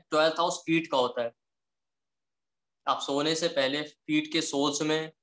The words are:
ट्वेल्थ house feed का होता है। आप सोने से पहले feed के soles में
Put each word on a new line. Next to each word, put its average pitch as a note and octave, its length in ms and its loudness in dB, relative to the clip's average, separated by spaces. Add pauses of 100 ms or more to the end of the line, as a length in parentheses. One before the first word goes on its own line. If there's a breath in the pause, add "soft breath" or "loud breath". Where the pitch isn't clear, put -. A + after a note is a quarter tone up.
(100)
ट्वेल्थ D#3 280 2
house F3 280 0
feed E3 240 0
का C#3 80 2
होता B2 240 0
है। A#2 100 -4 (1500)
आप C3+ 140 0
सोने D3 340 0
से E3 140 -2
पहले C#3+ 340 -2
feed D3+ 500 -4
के E3 100 0
soles C#3+ 400 0
में D#3 300 -2 (100)